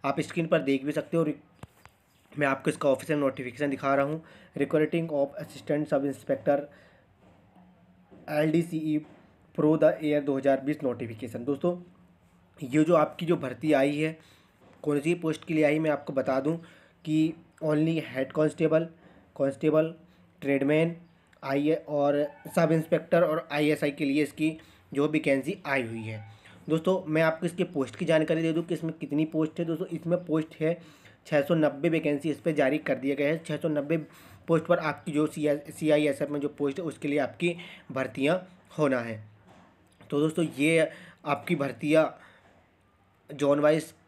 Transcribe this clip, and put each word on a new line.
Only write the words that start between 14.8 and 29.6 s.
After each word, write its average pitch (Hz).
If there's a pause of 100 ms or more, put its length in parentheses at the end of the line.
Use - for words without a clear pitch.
कौन 143
सी 160
पोस्ट 165
के 170
लिए 156
आई, 151
मैं 156
आपको 147
बता 135
दूं 156 (480)
कि 156 (300)
only 156
हेड 131
कांस्टेबल, 156 (540)
कांस्टेबल, 156 (480)
ट्रेडमैन, 147 (480)
आईए 143
और 143 (280)
सब 165
इंस्पेक्टर 165
और 160
आईएसआई 147
के 147
लिए 143
इसकी 156 (360)
जो 143
वैकेंसी 147
आई 135
हुई 113
है। 110 (440)
दोस्तों, 160
मैं 156
आपको 160
इसके 175
पोस्ट 139
की 175
जानकारी 160
दे 160
दूं 170
कि 170
इसमें 160
कितनी 151
पोस्ट 160
है। 170